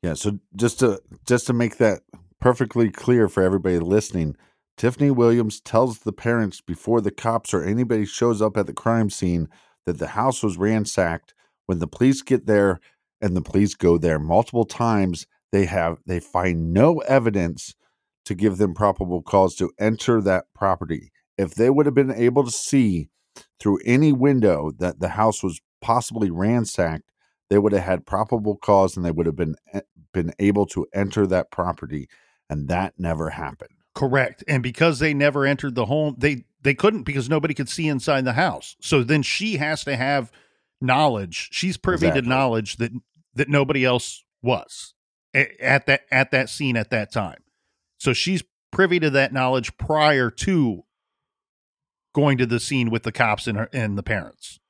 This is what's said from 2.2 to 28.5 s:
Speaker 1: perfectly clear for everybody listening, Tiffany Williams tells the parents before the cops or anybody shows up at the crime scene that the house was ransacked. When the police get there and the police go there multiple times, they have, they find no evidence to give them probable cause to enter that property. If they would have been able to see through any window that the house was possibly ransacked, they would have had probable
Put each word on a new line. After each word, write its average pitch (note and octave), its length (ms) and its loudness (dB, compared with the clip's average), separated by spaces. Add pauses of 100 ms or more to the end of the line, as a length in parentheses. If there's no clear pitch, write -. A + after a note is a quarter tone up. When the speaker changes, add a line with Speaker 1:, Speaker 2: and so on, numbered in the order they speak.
Speaker 1:
perfectly A#2 520 2
clear A#2+ 360 2
for F#2+ 140 0
everybody F#2 380 2
listening, E2+ 560 -2 (420)
Tiffany B2+ 320 0
Williams A#2 500 2
tells A#2 400 0
the G#2 140 -6
parents A#2 480 -2
before A2 400 -2
the G2 100 -2
cops - 400 -4
or E2+ 120 0
anybody A2 420 0
shows A2 380 0
up G#2+ 140 0
at G2+ 100 -2
the - 60 -12
crime A2+ 360 0
scene F2 400 -2 (380)
that E2+ 100 -4
the E2 120 -6
house B2 340 -2
was G2 140 -2
ransacked. G2 760 -2 (320)
When F2+ 140 -2
the E2+ 80 -4
police C3+ 340 2
get - 240 0
there G2+ 340 4 (400)
and F#2+ 160 -2
the F2 60 0
police G2 320 0
go E2+ 240 4
there D#2+ 220 0
multiple G#2+ 460 0
times, G2+ 600 -2 (260)
they G2 140 2
have, E2+ 400 -2
they F2+ 140 -4
find E2+ 520 -2
no C#3+ 280 4
evidence A2 720 0 (520)
to G2+ 100 -6
give F#2+ 220 2
them F#2+ 180 0
probable F#2 480 0
cause F#2+ 320 2
to - 240 -2
enter A2 420 2
that F#2 320 0
property. E2+ 580 -4 (260)
If F#2+ 180 -4
they A#2 140 4
would C#3 180 4
have C3 80 0
been C3+ 180 2
able B2 320 2
to A#2 60 -8
see G2+ 580 0 (500)
through G2+ 240 0
any C#3 300 4
window G#2+ 640 2
that F2 220 -4
the F2 100 -2
house G#2+ 320 0
was F2 180 -4 (220)
possibly A2+ 480 -2
ransacked, F2+ 800 -2 (380)
they G2+ 80 4
would G#2 140 4
have F#2+ 120 2
had F#2 220 -2
probable G#2 520 -2